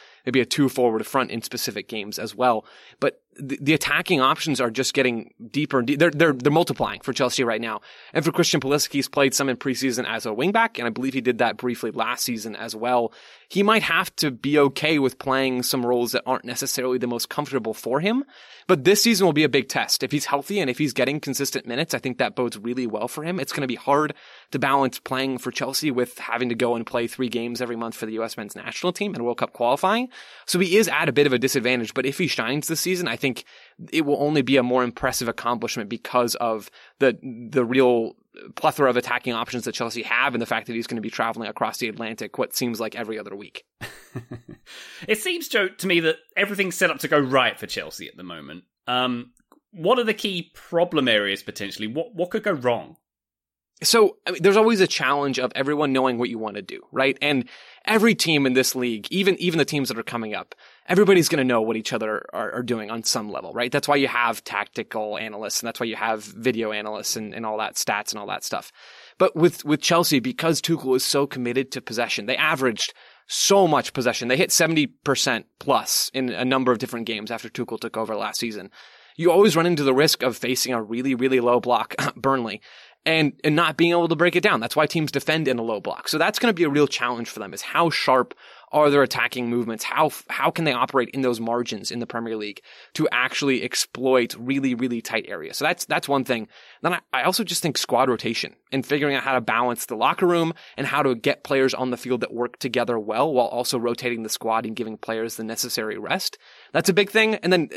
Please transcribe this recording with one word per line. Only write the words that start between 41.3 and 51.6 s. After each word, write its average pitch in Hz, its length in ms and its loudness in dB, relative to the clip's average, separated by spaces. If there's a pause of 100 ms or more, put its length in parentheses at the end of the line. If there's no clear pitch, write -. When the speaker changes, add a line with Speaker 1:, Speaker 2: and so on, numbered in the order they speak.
Speaker 1:
across 110 300 -4
the 120 100 -4
Atlantic 110 480 -10
what 127 180 -4
seems 117 260 -4
like 110 140 -6
every 110 240 -8
other 101 160 -12
week. 101 300 -16 (480)
Speaker 2:
<laughs> 120 120 -12 (800)
It 208 120 0
seems, 349 300 -4
Joe, 202 200 0
to - 180 -8
me 175 140 4
that 160 160 2 (200)
everything's 190 400 -2
set 175 140 2
up 147 100 -6
to 151 80 -4
go 151 100 4
right 127 400 2
for - 80 -10
Chelsea - 420 -10
at - 80 -20
the 87 60 -18
moment. 82 420 -14 (220)
Um, 123 460 -2 (380)
what 196 280 0
are 240 60 2
the 220 80 0
key 190 420 -6
problem 165 540 0
areas 101 340 2
potentially? 104 440 -8